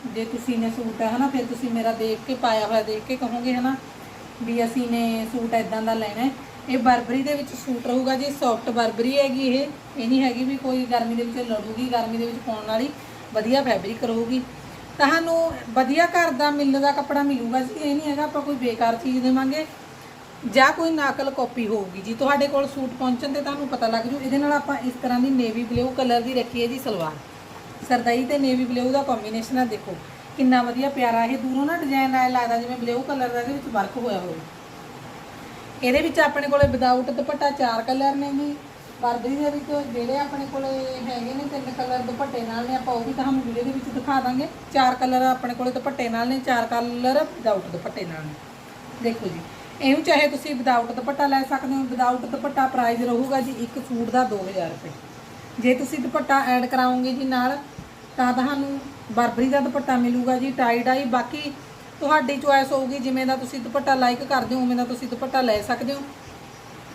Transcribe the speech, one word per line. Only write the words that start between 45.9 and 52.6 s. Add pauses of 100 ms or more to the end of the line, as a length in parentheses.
ਨਾਲ
ਨੇ,
ਚਾਰ
ਕਲਰ
without
ਦੁਪੱਟੇ
ਨਾਲ
ਨੇ। (720)
ਦੇਖੋ
ਜੀ, (420)
ਇਹਨੂੰ
ਚਾਹੇ
ਤੁਸੀਂ
without
ਦੁਪੱਟਾ
ਲੈ
ਸਕਦੇ
ਹੋ।
Without
ਦੁਪੱਟਾ